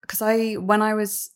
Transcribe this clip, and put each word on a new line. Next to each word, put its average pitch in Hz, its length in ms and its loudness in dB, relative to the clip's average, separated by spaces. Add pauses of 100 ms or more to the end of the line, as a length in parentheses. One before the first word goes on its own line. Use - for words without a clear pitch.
'cause - 160 -6
I, 220 320 2
when 208 280 2
I 214 120 2
was 214 420 -4